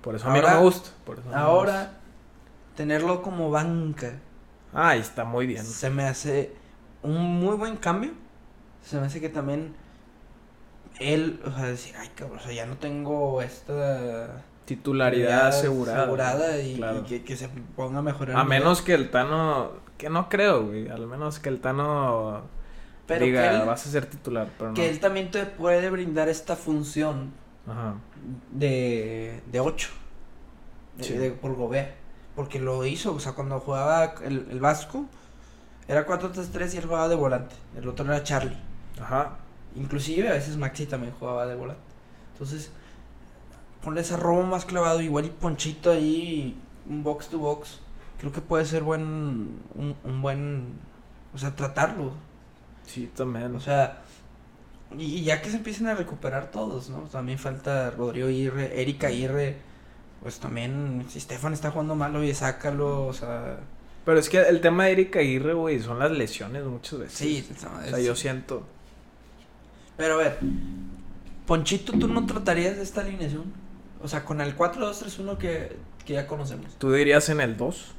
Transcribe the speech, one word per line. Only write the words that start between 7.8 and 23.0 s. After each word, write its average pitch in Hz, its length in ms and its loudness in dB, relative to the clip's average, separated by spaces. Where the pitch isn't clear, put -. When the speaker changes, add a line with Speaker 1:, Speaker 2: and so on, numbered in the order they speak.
Speaker 2:
Se - 160 -8
me 139 100 0
hace 143 120 -6
que 156 80 -4
también 151 460 -4
él, 156 440 0
o 139 60 -4
sea, 131 140 -4
decir, 123 320 -6
"Ay, - 180 -14
cabrón, 123 220 -12
o - 40 -14
sea, 123 120 -10
ya 117 120 -6
no 131 120 -10
tengo 143 640 -2
esta 123 1000 -4
Speaker 1:
Titularidad - 40 -20
Speaker 2:
titularidad 127 760 4
Speaker 1:
asegurada. 135 560 4
Speaker 2:
asegurada", 135 580 2
y, 131 140 -4
Speaker 1:
Claro. 113 240 -2
Speaker 2:
y 107 40 -6
que, 120 220 -6
que 135 100 -6
se 123 140 -10
ponga 131 500 -6
a - 40 -2
mejorar 139 340 0
Speaker 1:
A 127 40 6
Speaker 2:
el 135 60 6
nivel. 135 140 6
Speaker 1:
menos 175 220 6
que 180 100 6
el 139 160 4
Tano, 143 600 2
que 151 120 -6
no 175 200 0
creo, 190 380 6
güey, 107 200 -4
al 117 200 -8
menos 151 320 -6
que 143 100 -4
el 127 100 -2
Tano 131 840 0